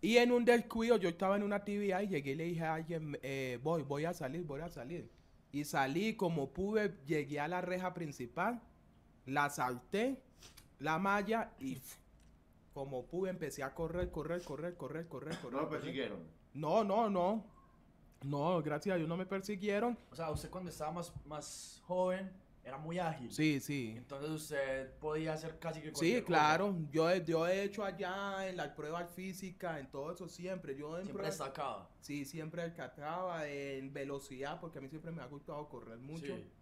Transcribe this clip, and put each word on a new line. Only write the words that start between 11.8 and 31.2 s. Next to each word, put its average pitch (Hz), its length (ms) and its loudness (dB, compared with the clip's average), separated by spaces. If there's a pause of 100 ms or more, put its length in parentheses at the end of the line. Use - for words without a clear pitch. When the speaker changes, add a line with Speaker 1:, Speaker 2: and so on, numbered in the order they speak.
Speaker 1:
como 139 320 -6
pude 185 260 -2
empecé 151 320 -4
a 139 100 -2
correr, 175 380 -2
correr, 165 320 -4
correr, 160 320 -6
correr, 156 320 -6
correr, 156 320 -8
correr, 123 140 -8
Speaker 2:
¿No 139 80 0
lo 160 60 0
Speaker 1:
correr. 151 140 -4
Speaker 2:
persiguieron? 117 380 -4 (340)
Speaker 1:
No, 156 300 4
no, 208 260 4
no. 196 340 4 (800)
No, 147 380 2
gracias 151 320 0
a 180 40 4
Dios 160 120 2
no 170 80 0
me 185 80 -2
persiguieron. 202 720 0 (140)
Speaker 3:
O - 40 -18
sea, 160 160 -4
usted 156 180 -4
cuando 180 200 -6
estaba 151 220 -4
más, 170 220 -6 (120)
más - 600 -10
joven 185 460 2 (320)
era 131 140 -10
muy 160 200 -4
ágil. 151 340 -2
Speaker 1:
Sí, 151 280 4
sí. 127 380 -2
Speaker 3:
Entonces 139 340 -8
usted 135 680 -2
podía 156 340 0
hacer 156 260 -6
casi 156 220 -4
que 147 80 -8
Speaker 1:
Sí, - 20 -10
Speaker 3:
cualquier 170 320 4
cosa. - 40 -6
Speaker 1:
claro. 170 480 6 (160)
Yo 160 180 6
he, 185 140 4
yo 160 240 4
he 190 160 4
hecho 202 200 -2
allá 190 640 -2
en 180 100 -4
las 147 120 -2
pruebas 165 420 -4
físicas, 180 680 -6
en 131 120 -8
todo 143 220 -4
eso 180 160 -10
siempre. 170 460 -6
Yo 151 220 -6
en 190 60 -6
Speaker 3:
Siempre 190 200 -4